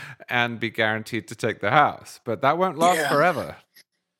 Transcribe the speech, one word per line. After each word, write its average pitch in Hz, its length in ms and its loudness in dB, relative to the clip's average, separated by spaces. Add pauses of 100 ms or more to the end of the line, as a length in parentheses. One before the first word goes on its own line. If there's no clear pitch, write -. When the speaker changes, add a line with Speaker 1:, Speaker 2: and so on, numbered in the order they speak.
(300)
Speaker 1:
and 120 300 0
be 110 120 -2
guaranteed 110 560 -2
to - 80 -12
take 107 240 -4
the 101 100 -2
House. 131 540 0
But 113 180 -4
that 143 160 2
won't 180 220 -2
last 175 180 4
Speaker 2:
Yeah. 151 120 0
Speaker 1:
forever. 147 480 2 (640)